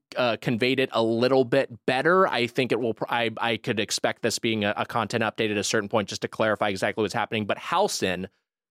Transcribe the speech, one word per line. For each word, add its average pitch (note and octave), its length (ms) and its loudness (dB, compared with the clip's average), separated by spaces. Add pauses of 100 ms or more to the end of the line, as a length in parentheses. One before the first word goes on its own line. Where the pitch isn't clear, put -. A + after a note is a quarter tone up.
(160)
uh, A#2+ 260 2
conveyed B2+ 380 0
it C3 120 0
a A2+ 100 2
little B2 420 4
bit - 280 2 (160)
better. D#3+ 400 4
I A#2+ 180 0
think A#2+ 260 0
it A2+ 80 2
will, A#2 140 -2
pr-, - 160 -6
I, A#2 300 0
I A#2 180 0
could G#2+ 220 -4
expect - 420 -2
this A2 160 0
being A2 260 0
a, G2+ 140 0
a A2+ 80 -2
content A2+ 380 -2
update A2 260 -2
at G#2 80 -2
a G2+ 60 -2
certain G#2 260 0
point G#2+ 180 0
just - 140 -10
to A#2 60 -4
clarify G#2+ 420 0
exactly G2+ 320 -2
what's G2 140 0
happening. G#2+ 320 -2
But A2 100 -2
Halsin, F#2+ 680 -2 (440)